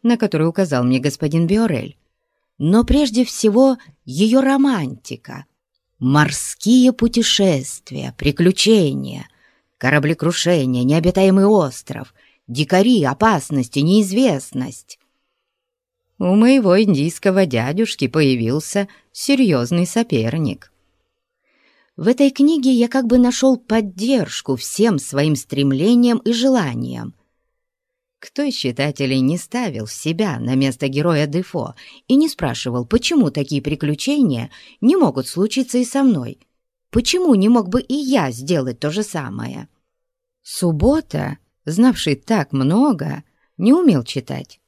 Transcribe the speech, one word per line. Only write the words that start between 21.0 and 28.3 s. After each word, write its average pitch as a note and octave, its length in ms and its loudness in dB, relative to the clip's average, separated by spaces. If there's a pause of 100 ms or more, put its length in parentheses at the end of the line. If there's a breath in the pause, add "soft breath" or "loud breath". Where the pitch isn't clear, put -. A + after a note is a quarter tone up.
В D#3+ 100 -2
этой C4 220 4
книге C4+ 420 2
я A#3+ 160 2
как C4 200 -2
бы B3 100 4
нашёл B3 400 2
поддержку G#3+ 1000 -2
всем F#3+ 440 0
своим D3 360 0
стремлениям E3+ 840 2
и A#3 140 -2
желаниям. B2+ 840 -2 (1080)
Кто - 160 -8